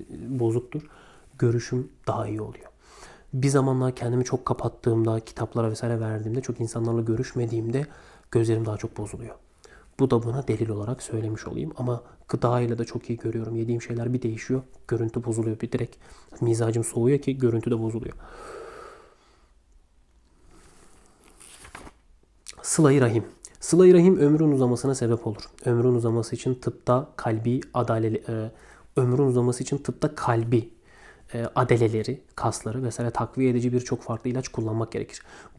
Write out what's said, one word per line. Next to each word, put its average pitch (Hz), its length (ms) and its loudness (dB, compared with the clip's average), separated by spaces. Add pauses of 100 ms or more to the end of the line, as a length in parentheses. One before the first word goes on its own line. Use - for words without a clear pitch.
(300)
bozuktur. 123 520 -2 (580)
Görüşüm 123 500 0 (180)
daha 120 200 -2
iyi 107 140 -6
oluyor. 107 240 -14 (680)
Bir 135 160 2
zamanlar 131 460 2
kendimi 123 280 0
çok - 220 -4
kapattığımda, 113 720 0
kitaplara 117 520 -4
vesaire 117 280 -4
verdiğimde, 110 420 -4
çok 120 200 -8
insanlarla 117 400 -2
görüşmediğimde 117 840 -2 (460)
gözlerim 113 340 2
daha 107 120 -4
çok - 200 -8
bozuluyor. 110 380 -10 (640)
Bu 131 120 4
da 117 120 4
buna 120 240 -4
delil 110 220 -2
olarak 107 340 -6
söylemiş 110 440 -6
olayım. 156 300 -6
Ama 123 260 -4 (240)
gıdayla 120 500 0
da 113 80 -4
çok - 240 -8
iyi 117 80 -4
görüyorum. 113 380 -6
Yediğim 117 260 -2
şeyler 120 320 -4
bir 127 80 -2
değişiyor. 120 400 -2 (260)
Görüntü 113 360 -2
bozuluyor. 113 360 -2
Bir 117 120 -6
direkt 120 240 -4 (460)
mizacım 113 420 2
soğuyor 123 360 2
ki 135 180 -2
görüntü 120 340 0
de 113 80 0
bozuluyor. 113 340 -4 (4000)
Sıla-i 143 400 4
Rahim. 113 220 4 (360)
Sıla-i 185 340 8
Rahim 180 240 10
ömrün 151 340 6
uzamasına 131 440 2
sebep 117 320 0
olur. 110 160 -6 (220)
Ömrün 123 300 4
uzaması 117 400 0
için 127 200 -2
tıpta 127 600 0
kalbi 117 460 0 (120)
adaleli... 113 560 0
e, 113 220 -6 (440)
ömrün 127 320 4
uzaması 123 360 2
için 143 140 -2
tıpta 143 380 -4
kalbi, 117 600 0 (580)
e, 117 120 -4 (100)
adeleleri, 117 680 0 (140)
kasları 120 480 -4
vesaire 120 280 -4
takviye - 380 0
edici 123 240 0
birçok 123 280 -2
farklı 117 280 -6
ilaç 127 180 -4
kullanmak 113 440 -4
gerekir. - 300 -8 (380)